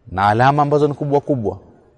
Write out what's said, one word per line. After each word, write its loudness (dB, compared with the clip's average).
na 0
alama 2
ambazo 0
ni -6
kubwa -2
kubwa. -4